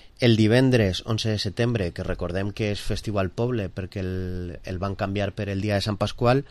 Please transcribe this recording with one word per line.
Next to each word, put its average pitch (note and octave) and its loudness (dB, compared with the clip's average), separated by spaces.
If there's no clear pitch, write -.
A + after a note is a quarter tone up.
El A#2+ 6
divendres A2 4
onze A2 -2
de G#2+ 0
setembre, G#2+ -2
que - -8
recordem F#2 -4
que G#2+ -2
és G2+ -4
festiu G2+ -2
al F#2 0
poble A#2 -2
perquè F#2 -8
el, F#2 -4
el F#2 -6
van G2 -4
canviar G2 -2
per G2+ -4
el G2 -2
dia G#2 0
de G2 0
Sant G#2 -2
Pasqual, B2 2